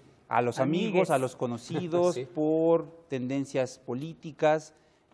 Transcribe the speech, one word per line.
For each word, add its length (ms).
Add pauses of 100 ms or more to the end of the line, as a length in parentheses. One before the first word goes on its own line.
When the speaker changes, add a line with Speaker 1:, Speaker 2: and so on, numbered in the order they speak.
(280)
Speaker 1:
A 140
los 180
amigos, 320
Speaker 2:
Amigues. 200
Speaker 1:
a 60
los 180
conocidos, 800
Speaker 3:
<laughs> 0
Sí. 100
Speaker 1:
por 840
tendencias 720
políticas, 960 (400)